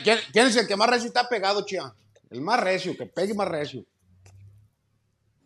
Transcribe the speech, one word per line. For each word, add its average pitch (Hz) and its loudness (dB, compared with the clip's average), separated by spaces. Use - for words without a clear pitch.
quién, 220 4
quién 240 6
es 226 2
el 214 2
que 196 -2
más 220 2
recio 240 0
está 240 -2
pegado, 202 0
Chía? 156 -8
El 123 -10
más 220 0
recio, 185 -2
que - -10
pegue 202 -4
más 196 -2
recio. 147 -8